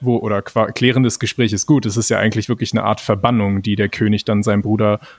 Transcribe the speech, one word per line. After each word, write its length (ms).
wo, 160
oder 240
qua-, 300
klärendes 480
Gespräch 340
ist 140
gut, 180
es 100
ist 140
ja 80
eigentlich 320
wirklich 240
eine 120
Art 140
Verbannung, 640
die 140
der 120
König 380
dann 160
seinem 220
Bruder 360